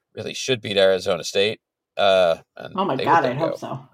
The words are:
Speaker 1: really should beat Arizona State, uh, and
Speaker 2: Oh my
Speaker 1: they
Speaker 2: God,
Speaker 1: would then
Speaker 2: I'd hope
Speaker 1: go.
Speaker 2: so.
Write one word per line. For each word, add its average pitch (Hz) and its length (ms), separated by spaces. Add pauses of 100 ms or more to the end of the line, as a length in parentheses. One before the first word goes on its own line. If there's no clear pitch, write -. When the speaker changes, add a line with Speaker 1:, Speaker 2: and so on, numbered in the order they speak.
(140)
Speaker 1:
really 80 200
should 127 260
beat 104 160
Arizona 95 480
State, 101 360 (360)
uh, 92 420 (180)
and - 200
Speaker 2:
Oh 190 80
my 135 120
Speaker 1:
they - 80
Speaker 2:
God, 160 180
Speaker 1:
would 156 80
then 127 60
Speaker 2:
I'd - 40
hope 165 120
Speaker 1:
go. - 40
Speaker 2:
so. 123 380